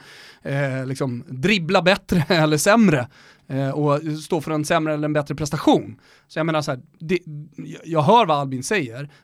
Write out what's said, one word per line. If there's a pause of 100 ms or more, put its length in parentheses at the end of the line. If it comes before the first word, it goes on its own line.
(420)
eh,
liksom
dribbla
bättre
<laughs>
eller
sämre, (380)
eh,
och (220)
stå
för
en
sämre
eller
en
bättre
prestation. (260)
Så
jag
menar
så
här, (180)
det, (380)
jag,
jag
hör
vad
Albin
säger, (140)